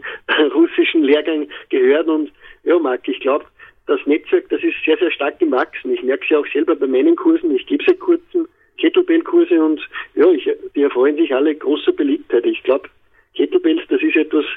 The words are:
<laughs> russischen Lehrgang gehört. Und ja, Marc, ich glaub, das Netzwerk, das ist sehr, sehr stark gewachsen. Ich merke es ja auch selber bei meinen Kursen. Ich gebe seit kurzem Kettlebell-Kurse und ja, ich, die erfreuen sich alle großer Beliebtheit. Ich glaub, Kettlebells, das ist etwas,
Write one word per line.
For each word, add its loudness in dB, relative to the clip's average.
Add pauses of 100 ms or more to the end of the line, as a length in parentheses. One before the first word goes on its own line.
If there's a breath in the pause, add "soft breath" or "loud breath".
(260 loud breath)
<laughs> 0
russischen 2
Lehrgang 2 (220 loud breath)
gehört. 2
Und -2 (320 loud breath)
ja, 2
Marc, -4
ich -4
glaub, -2 (420 loud breath)
das 0
Netzwerk, 0
das -4
ist -2 (100)
sehr, 2
sehr 0
stark -6
gewachsen. -2
Ich -4
merke -2
es -2
ja 4
auch -2
selber 0
bei -4
meinen 2
Kursen. 2
Ich -4
gebe -4
seit 2
kurzem -2 (300)
Kettlebell-Kurse 2
und -2 (280 loud breath)
ja, 4
ich, 0 (260)
die 0
erfreuen 2
sich 0
alle 0
großer -2
Beliebtheit. -2
Ich -4
glaub, -2 (480)
Kettlebells, 0
das 0
ist 0
etwas, -2 (100)